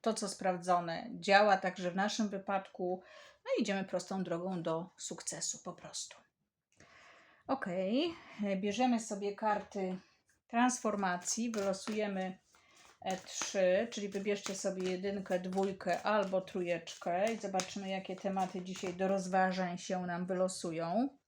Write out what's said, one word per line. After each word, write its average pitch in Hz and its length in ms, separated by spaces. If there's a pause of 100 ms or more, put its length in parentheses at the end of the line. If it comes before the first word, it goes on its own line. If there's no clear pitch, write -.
To, 220 120
co 214 140
sprawdzone, 175 800 (100)
działa 196 380
także 180 340
w 175 40
naszym 208 340
wypadku. 190 720 (440)
No 508 120
i 294 40
idziemy 196 220
prostą 185 400
drogą 175 380
do 170 360
sukcesu - 680
po 175 100
prostu. - 480 (1200)
Okej, 233 680 (400)
bierzemy 220 440
sobie 202 360
karty 196 600 (500)
transformacji, 220 1040
wylosujemy, 196 840 (640)
e, 185 160
trzy, 190 720
czyli 202 180
wybierzcie 196 460
sobie 185 360
jedynkę, 190 480
dwójkę 185 640
albo 190 380
trójeczkę 180 920
i 214 40
zobaczymy, 190 520
jakie 190 260
tematy 190 460
dzisiaj 185 320
do 190 140
rozważań 185 680
się 180 280
nam 175 200
wylosują. 185 840 (180)